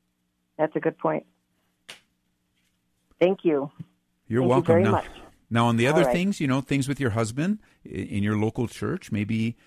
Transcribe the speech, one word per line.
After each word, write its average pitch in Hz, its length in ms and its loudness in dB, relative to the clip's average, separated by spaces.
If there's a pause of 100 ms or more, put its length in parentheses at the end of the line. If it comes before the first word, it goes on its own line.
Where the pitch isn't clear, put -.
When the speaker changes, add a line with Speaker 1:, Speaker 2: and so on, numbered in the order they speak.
(560)
Speaker 1:
That's 156 180 -2
a 156 60 -4
good 160 160 -2
point. 156 300 -4 (1900)
Thank 185 240 2
you. 147 260 0 (560)
Speaker 2:
You're 113 140 0
Speaker 1:
Thank 127 80 2
you - 0 -
Speaker 2:
welcome. 135 240 4
Speaker 1:
very 170 120 6
Speaker 2:
Now, 110 80 2
Speaker 1:
much. - 140 0 (440)
Speaker 2:
now 120 160 4
on 117 100 2
the 117 100 4
Speaker 1:
All 151 80 4
Speaker 2:
other 170 100 4
Speaker 1:
right. 127 80 2
Speaker 2:
things, 190 280 -2
you 160 60 -2
know, 131 160 0
things 139 260 -2
with 135 100 -4
your 131 120 -2
husband 123 480 -2 (260)
i-, - 40 -20
in 98 340 -6
your 107 160 0
local 110 300 -2
church, 117 440 -8
maybe 110 540 -2